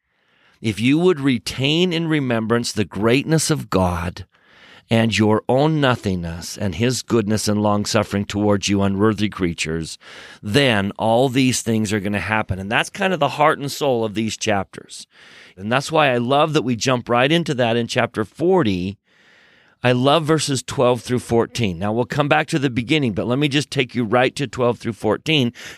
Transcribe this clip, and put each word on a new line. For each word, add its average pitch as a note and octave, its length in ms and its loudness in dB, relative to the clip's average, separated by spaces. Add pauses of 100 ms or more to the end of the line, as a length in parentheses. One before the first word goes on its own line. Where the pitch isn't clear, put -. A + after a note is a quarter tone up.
(600)
If G#2+ 180 -2
you C3+ 200 4
would F3+ 200 4
retain C#3 720 0
in E3 160 -2
remembrance A#2+ 640 0
the G#2+ 140 -2
greatness C3 640 2
of C3+ 220 -2
God F2+ 560 0 (600)
and A2+ 300 2
your G#2+ 320 4
own D3 320 2
nothingness F#2 800 -2
and F#2+ 160 -2
his A#2 260 0
goodness G#2+ 460 0
and G#2 120 2
long-suffering G#2 640 0
towards G2+ 460 0
you G2 140 2
unworthy G2+ 440 2
creatures, E2 720 -4 (460)
then G#2 480 -2
all A#2 360 0
these B2+ 360 0
things A2 280 -2
are G#2+ 80 -2
gonna G2+ 200 -4
happen. G2+ 400 -4
And G2 120 -8
that's C#3 200 -2
kind F#3+ 200 -2
of F3 80 -4
the C#3 100 2
heart D3+ 280 2
and C3+ 140 -8
soul B2+ 340 -2
of G#2+ 80 -6
these A2 240 -4
chapters. - 680 -6 (500)
And G#2+ 140 -6
that's D#3+ 200 -2
why D3+ 200 4
I B2 60 2
love C#3 360 2
that D3+ 80 4
we B2+ 140 0
jump B2+ 340 -2
right B2 220 4
into D#3+ 240 0
that A#2 200 2
in A#2 120 0
chapter A2+ 360 -2
forty. G#2+ 760 0 (840)
I B2 100 2
love C#3 340 4
verses C#3+ 360 0
twelve B2 400 0
through B2 160 -2
fourteen. A2+ 640 0
Now, G2+ 120 -2
we'll A#2 140 0
come D3 240 -2
back D3+ 200 -2
to D#3+ 100 -2
the C3+ 100 0
beginning, B2+ 440 0
but F#2+ 120 -4
let B2 140 0
me D3+ 80 0
just C#3 240 -2
take C3+ 240 -4
you B2 80 -2
right A#2+ 320 0
to C#3 100 -6
twelve A#2+ 320 -2
through A2+ 160 -8
fourteen. A#2+ 580 0 (260)